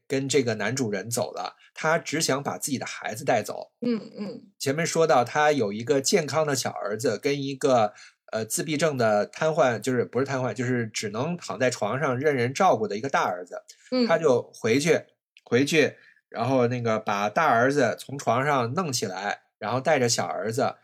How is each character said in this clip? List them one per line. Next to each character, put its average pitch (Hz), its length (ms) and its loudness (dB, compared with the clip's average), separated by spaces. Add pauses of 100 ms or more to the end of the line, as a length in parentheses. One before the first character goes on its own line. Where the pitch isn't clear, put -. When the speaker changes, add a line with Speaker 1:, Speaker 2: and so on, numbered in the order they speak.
Speaker 1:
跟 135 220 -2
这 135 140 4
个 117 120 -2
男 107 200 -2
主 123 160 -2
人 101 180 -6
走 101 220 -4
了， 90 240 -8 (180)
他 160 240 0
只 165 240 -4
想 135 220 0
把 98 160 -6
自 - 100 -6
己 131 80 -2
的 - 80 -6
孩 - 300 -8
子 117 100 -10
带 139 160 2
走。 - 300 -10 (100)
Speaker 2:
嗯， 233 340 -4
嗯。 180 280 -12 (160)
Speaker 1:
前 135 160 -2
面 165 100 -2
说 165 220 2
到 139 160 6
他 151 280 2
有 110 220 0
一 110 100 -6
个 139 160 2
健 160 280 2
康 156 180 0
的 143 100 0
小 - 140 -2
儿 95 260 -6
子， 113 220 0
跟 143 240 -2
一 139 140 -6
个， 127 380 2 (380)
呃， 110 140 -4
自 139 160 -4
闭 151 160 -2
症 151 200 0
的 107 280 4
瘫 160 240 -2
痪， 139 300 2
就 131 140 -4
是， 120 120 0
不 - 140 -4
是 139 60 0
瘫 135 140 -4
痪， 127 140 -4
就 123 100 -4
是 120 220 0
只 110 240 -6
能 131 280 -4
躺 98 200 -8
在 123 140 2
床 117 280 -2
上 131 200 0
任 147 160 2
人 123 180 0
照 170 240 4
顾 107 100 -2
的 101 80 -4
一 107 60 -6
个 - 80 -4
大 170 140 2
儿 90 200 -2
子。 90 200 -14 (280)
Speaker 2:
嗯。 254 140 2
Speaker 1:
他 170 140 4
就 135 340 2
回 117 260 2
去， 147 260 2 (380)
回 131 220 2
去， 143 320 2 (320)
然 113 180 -4
后 127 200 4
那 123 140 -2
个 113 160 0
把 104 320 -2
大 160 180 2
儿 131 240 4
子 131 280 2
从 135 180 -12
床 123 280 0
上 131 280 0
弄 165 180 -2
起 120 140 -4
来， 95 360 -6 (180)
然 107 120 -6
后 123 100 0
带 156 180 2
着 120 80 2
小 110 180 0
儿 90 260 -4
子， 117 320 -2